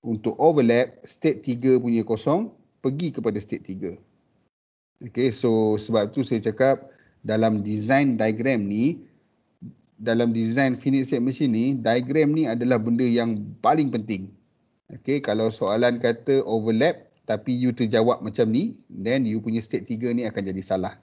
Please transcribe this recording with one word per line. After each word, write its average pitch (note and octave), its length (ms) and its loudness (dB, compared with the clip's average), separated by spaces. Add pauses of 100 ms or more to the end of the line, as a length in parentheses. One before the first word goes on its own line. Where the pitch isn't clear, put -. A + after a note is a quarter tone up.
Untuk A2 320 -4
overlap, B2+ 640 4
state - 400 -2
tiga B2+ 400 2
punya A2+ 240 0
kosong D#3 480 -2 (240)
pergi C#3+ 320 -4
kepada G#2+ 320 -4
state - 240 -10
tiga. F#2+ 260 -10 (1080)
Okey, B2 260 -2
so A2 480 2
sebab G#2+ 380 -2
tu C3 100 -2
saya A2+ 160 -2
cakap C3+ 480 0 (380)
dalam A2 340 2
design A2+ 560 0
diagram A2 480 0
ni, A2+ 380 -2 (960)
dalam A#2 320 0
design A#2 480 0
finite C3+ 320 0
state B2 140 0
machine C3 280 0
ni, A2+ 140 0 (100)
diagram B2+ 560 2
ni D#3 140 2
adalah A#2+ 320 0
benda A#2 260 2
yang A#2 400 2 (160)
paling C#3+ 300 2
penting. G#2 400 -4 (640)
Okey, C#3 240 -2
kalau A2 320 0
soalan A#2 480 0
kata A#2+ 480 0
overlap A2+ 640 0 (160)
tapi G#2+ 320 -4
you B2 160 0
terjawab A2+ 480 2
macam A2 320 0
ni, F#3+ 320 -2
then A2+ 400 -2
you A2 160 -2
punya A2+ 160 -4
state A2 320 -6
tiga A#2 240 -4
ni A#2+ 100 -2
akan G#2 220 -6
jadi F#2+ 160 -6
salah. F#2+ 400 -4